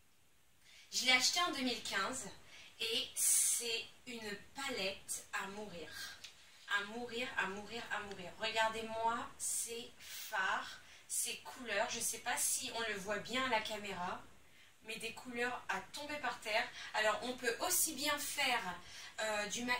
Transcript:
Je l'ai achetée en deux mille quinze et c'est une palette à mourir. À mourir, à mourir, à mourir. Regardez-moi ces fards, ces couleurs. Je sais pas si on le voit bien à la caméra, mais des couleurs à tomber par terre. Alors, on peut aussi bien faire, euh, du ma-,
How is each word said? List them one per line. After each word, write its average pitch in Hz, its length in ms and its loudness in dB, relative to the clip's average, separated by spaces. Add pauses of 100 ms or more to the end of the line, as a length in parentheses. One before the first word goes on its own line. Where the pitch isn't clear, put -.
(920)
Je - 140 2
l'ai 254 60 8
achetée 262 300 8
en 349 120 6
deux 262 100 0
mille 233 180 2
quinze 202 460 0 (540)
et 453 340 0
c'est - 720 4 (180)
une 220 320 -6 (180)
palette 208 800 -4
à 190 140 -2
mourir. 185 420 -8 (880)
À 202 40 0
mourir, 240 540 -4
à 185 100 4
mourir, 214 340 -6 (100)
à 202 100 0
mourir. 180 280 -8 (120)
Regardez-moi 220 760 2 (200)
ces - 600 -2
fards, - 840 -2 (260)
ces - 300 0
couleurs. 226 520 -2
Je 233 120 -2
sais - 180 -2
pas 240 160 0
si - 400 2
on 226 40 0 (100)
le 208 60 -2
voit 196 240 -2
bien 254 260 0
à - 20 2
la 220 140 4
caméra, 202 600 -4 (640)
mais 220 140 -6
des 226 160 -6
couleurs 240 560 -2
à 190 100 0 (140)
tomber 294 240 -4
par 247 240 -2
terre. 220 260 2 (280)
Alors, 214 280 4
on 247 140 -2
peut 240 240 0
aussi 330 320 4
bien 294 260 2
faire, 254 560 2 (460)
euh, 208 240 2
du 233 180 -2
ma-, 247 160 2